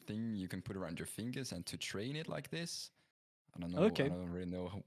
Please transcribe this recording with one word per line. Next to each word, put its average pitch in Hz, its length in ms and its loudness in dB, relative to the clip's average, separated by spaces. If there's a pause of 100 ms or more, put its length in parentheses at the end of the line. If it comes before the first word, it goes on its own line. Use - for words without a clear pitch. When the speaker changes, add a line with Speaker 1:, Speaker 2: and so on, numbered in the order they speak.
Speaker 1:
thing 110 280 0
you 92 120 0
can 92 140 -2
put 101 140 -4
around 87 240 -2
your 82 60 -2
fingers 123 480 -2
and 87 140 -4
to 90 100 -4
train 117 380 -2
it 156 120 -4
like - 220 -4
this. - 420 -4 (640)
I - 40 -8
don't 87 120 -2
know. 147 120 6
Speaker 2:
Okay. 208 220 8
Speaker 1:
I 147 40 4
don't 90 220 -2
really 90 180 -2
know 90 260 -2
h-, 98 120 -4